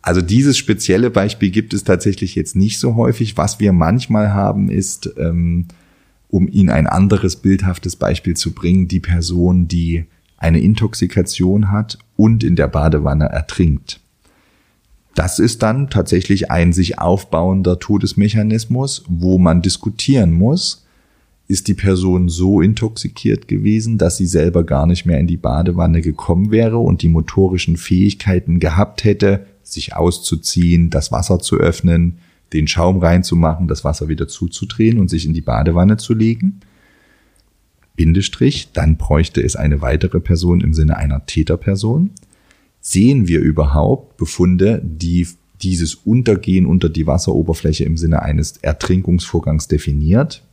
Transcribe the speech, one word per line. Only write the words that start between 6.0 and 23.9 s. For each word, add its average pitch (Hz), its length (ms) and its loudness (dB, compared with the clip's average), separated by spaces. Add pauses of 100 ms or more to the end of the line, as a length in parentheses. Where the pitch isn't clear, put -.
um 95 200 0
Ihnen 92 220 4
ein 71 180 2
anderes 95 480 2
bildhaftes 92 580 0
Beispiel - 420 -2
zu - 160 -6
bringen, 90 360 0
die 90 120 -2
Person, 87 680 0
die 82 380 -2 (320)
eine 82 220 2
Intoxikation 98 1080 0
hat 104 280 -4 (180)
und 113 260 4
in 87 140 2
der 73 100 2
Badewanne 76 600 0
ertrinkt. - 760 -2 (1120)
Das 78 240 -2
ist - 240 0
dann 127 280 0
tatsächlich 92 600 0
ein 87 220 2
sich 87 260 0
aufbauender 90 800 0
Todesmechanismus, 110 1300 -2
wo 90 300 2
man 87 220 4
diskutieren 95 720 0
muss, 113 540 0 (640)
ist 95 200 -4
die 98 60 2
Person 92 560 0
so 90 320 2
intoxikiert 110 840 -2
gewesen, 107 520 -2